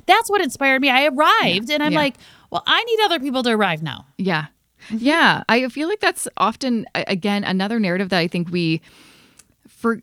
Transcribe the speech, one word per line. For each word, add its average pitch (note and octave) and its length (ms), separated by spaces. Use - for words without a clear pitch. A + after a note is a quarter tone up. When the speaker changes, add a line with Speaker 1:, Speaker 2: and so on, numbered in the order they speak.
Speaker 1:
that's G#4 240
what G4+ 100
inspired C4+ 400
me. C#4+ 80
I C4 160
arrived D4 640
Speaker 2:
Yeah. D4+ 60
Speaker 1:
and D4 80
I'm D4+ 100
Speaker 2:
Yeah. D#4+ 60
Speaker 1:
like, C#4+ 160
"Well, - 160
I E4+ 160
need A4+ 220
other E4+ 160
people B3+ 220
to A#3+ 80
arrive F#3+ 320
now." C#3+ 240
Speaker 2:
Yeah. E3 300
Speaker 1:
Mm-hmm. A3 140
Speaker 2:
Yeah. C4 500
I B3+ 180
feel D4+ 200
like G#4 120
that's F#4+ 260
often, A3+ 560
a-, E3+ 120
again, G3+ 380
another G3 340
narrative F#3+ 300
that F#3 120
I E3+ 60
think F3 240
we, E3 300
for, A3+ 340